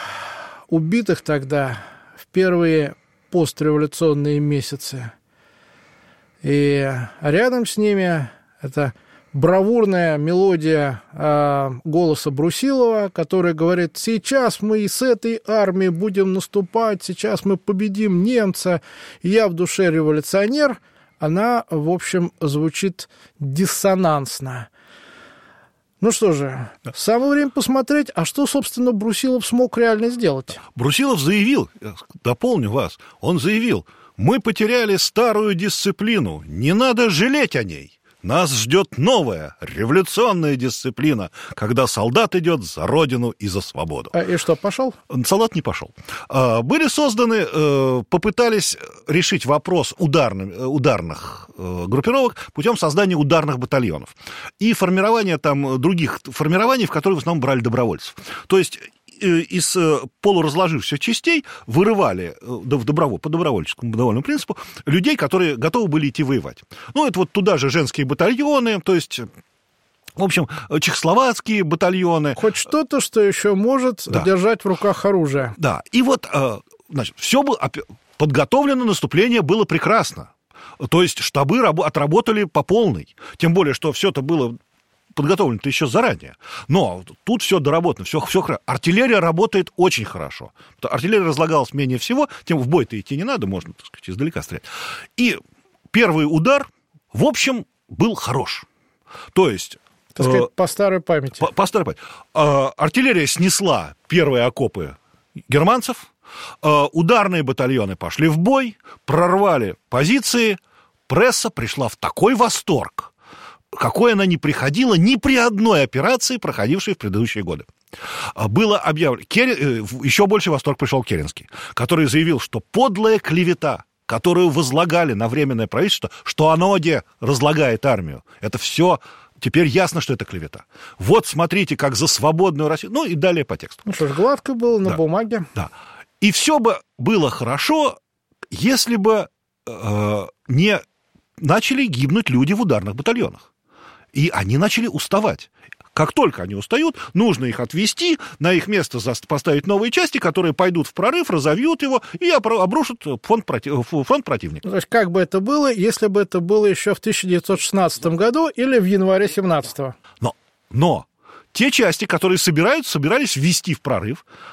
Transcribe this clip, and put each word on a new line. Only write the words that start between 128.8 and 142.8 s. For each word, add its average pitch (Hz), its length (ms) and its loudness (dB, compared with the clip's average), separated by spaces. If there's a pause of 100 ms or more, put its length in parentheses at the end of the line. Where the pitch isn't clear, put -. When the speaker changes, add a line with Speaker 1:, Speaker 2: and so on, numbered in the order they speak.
Speaker 2:
теперь 160 260 2
ясно, 160 360 0
что - 120 -2
это - 100 -6
клевета. 80 420 -14 (340)
Вот 156 260 4
смотрите, 170 500 -2
как 135 200 -2
за 110 100 0
свободную 156 640 2
Россию. 156 220 -4
Ну 294 140 -2
и 175 100 -4
далее 165 280 2
по - 140 -8
тексту. - 280 -18
Speaker 1:
Ну 202 80 -4
что 156 140 -2
ж, 139 60 -4
гладко 262 400 0
было 233 240 2
на 190 140 0
Speaker 2:
Да. 160 60 -4
Speaker 1:
бумаге. 190 480 -2 (100)
Speaker 2:
Да. 85 160 -6 (500)
И 208 100 4
все 302 280 2
бы 226 180 2 (220)
было 151 320 2
хорошо, 143 640 -2 (540)
если 233 460 0
бы, 208 320 2 (360)
э, 104 640 -2 (200)
не 175 320 2 (600)
начали 226 480 0
гибнуть 139 420 0
люди 131 240 2
в 208 80 0
ударных 104 340 -2